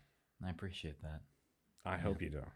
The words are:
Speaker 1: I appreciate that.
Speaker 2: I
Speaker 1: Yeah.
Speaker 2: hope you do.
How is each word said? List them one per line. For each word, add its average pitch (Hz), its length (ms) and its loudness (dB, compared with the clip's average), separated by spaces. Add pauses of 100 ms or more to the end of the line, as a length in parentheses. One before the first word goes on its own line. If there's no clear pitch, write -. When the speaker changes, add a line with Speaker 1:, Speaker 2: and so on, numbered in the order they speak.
(460)
Speaker 1:
I 92 60 2
appreciate 82 500 -4
that. 78 220 -4 (600)
Speaker 2:
I 92 120 4
Speaker 1:
Yeah. 85 60 0
Speaker 2:
hope 98 200 4
you 76 80 2
do. 73 160 -2 (100)